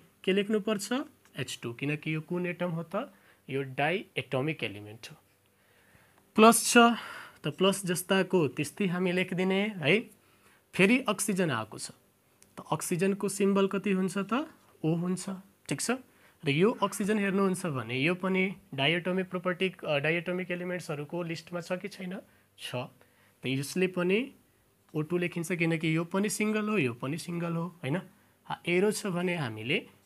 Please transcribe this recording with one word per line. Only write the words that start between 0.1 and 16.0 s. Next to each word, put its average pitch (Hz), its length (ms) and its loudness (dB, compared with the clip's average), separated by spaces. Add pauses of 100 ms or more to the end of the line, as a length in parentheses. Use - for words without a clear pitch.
के 190 100 2
लेख्नुपर्छ? 208 600 0 (460)
एच - 240 -8
टू, 120 100 -6
किनकि 151 420 -4
यो 156 60 -4
कुन 175 240 -4
एटम 175 240 -4
हो 165 140 -4
त? 226 300 -6 (360)
यो 139 140 -2
डाइएटोमिक 143 1000 -2
एलिमेन्ट 104 480 -10
हो। 151 40 -20 (1200)
प्लस 226 380 8
छ, 247 40 10 (640)
त - 40 -2
प्लस 190 380 2
जस्ताको 180 640 2
त्यस्तै 156 380 -4
हामी 180 260 0
लेखिदिने 190 640 0
है। 170 320 2 (640)
फेरि 240 360 6
अक्सिजन 190 420 0
आएको 113 260 -4
छ, - 140 -12 (640)
त - 140 -14
अक्सिजनको 190 580 0
सिम्बल 196 380 4
कति 202 240 0
हुन्छ 190 260 0
त? 196 160 -2 (520)
ओ 160 100 4
हुन्छ, 180 340 -2 (400)
ठिक - 120 -2
छ? - 100 -2 (540)